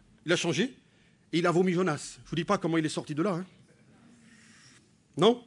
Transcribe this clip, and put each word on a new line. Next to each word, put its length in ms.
Il 60
a 60
changé 360
et 60
il 60
a 60
vomi 220
Jonas. 500
Je 60
vous 80
dis 80
pas 120
comment 200
il 80
est 40
sorti 240
de 80
là, 120
hein. 120
Non ? 300